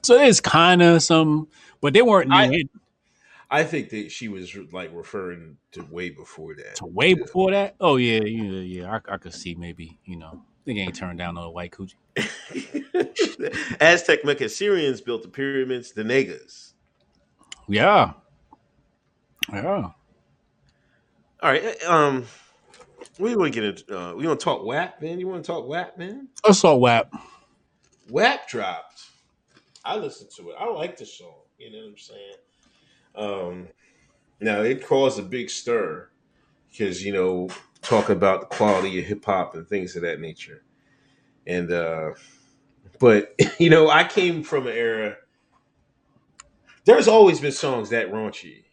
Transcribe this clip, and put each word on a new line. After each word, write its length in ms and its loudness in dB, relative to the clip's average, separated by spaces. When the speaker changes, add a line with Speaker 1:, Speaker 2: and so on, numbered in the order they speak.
Speaker 1:
So 140 8
there's 220 8
kinda 600 6
some, 460 2
but 120 0
they 100 8
weren't 280 4
Speaker 2:
I, 160 6
Speaker 1:
Neand- 220 -2
Speaker 2:
I 120 2
think 260 -6
that 220 -10
she 180 -12
was, 260 -14
like, 220 -12
referring 640 -14
to 180 -18
way 180 -10
before 460 -20
that. 220 -20
Speaker 1:
To 100 -14
way 220 2
Speaker 2:
Yeah. 60 6
Speaker 1:
before 360 -4
that? 280 -4
Oh, 180 2
yeah, 260 0
yeah, 380 -6
yeah. 300 -12
I, 60 -8
I 40 -8
could 160 -18
see 200 -12
maybe, 520 -16
you 100 -16
know, 260 -20
nigga 140 -6
ain't 160 -6
turned 240 -12
down 160 -8
no 160 -14
white 200 -14
coochie. 220 -16
Speaker 2:
<laughs> 1600 -8
Aztec 460 2
Mecca 200 -2
Assyrians 560 -4
built 200 -8
the 60 -20
pyramids, 640 -6
the 120 -10
Negas. 680 -4
Speaker 1:
Yeah. 460 2
Yeah. 400 -6
Speaker 2:
All 0 -
right. 400 0
Um, 420 2
we 160 -2
wanna 160 0
get 140 -4
into, 300 -8
uh, 200 -10
we 100 -8
wanna 140 -2
talk 260 -4
wap, 340 -6
man. 200 -10
You 80 -8
wanna 160 -10
talk 240 -10
wap, 280 -10
man? 320 -16
Speaker 1:
Let's 180 6
talk 180 4
wap. 340 2
Speaker 2:
wap 400 -2
dropped. 540 -10
I 120 -6
listened 400 -12
to 120 -20
it. 80 -18
I 120 -10
like 280 -8
the 80 -18
song. 300 -20
You 120 -20
know 80 -20
what 100 -20
I'm 100 -20
saying? 360 -20
Um, 520 -10
now 240 -2
it 240 -2
caused 320 0
a 20 -10
big 300 -10
stir 580 -6
'cause, 280 -6
you 100 -6
know, 340 -2
talk 260 2
about 300 2
the 60 -10
quality 420 0
of 80 -6
hip 180 -8
hop 300 -4
and 140 -16
things 280 -8
of 60 -10
that 180 -6
nature. 440 -18
And, 260 -4
uh, 420 -4
but, 380 4
<laughs> 120 -12
you 100 6
know, 180 8
I 180 6
came 360 -2
from 240 -4
an 80 -6
era, 440 -4
there's 220 8
always 320 8
been 120 -2
songs 400 -4
that 200 -2
raunchy. 600 -10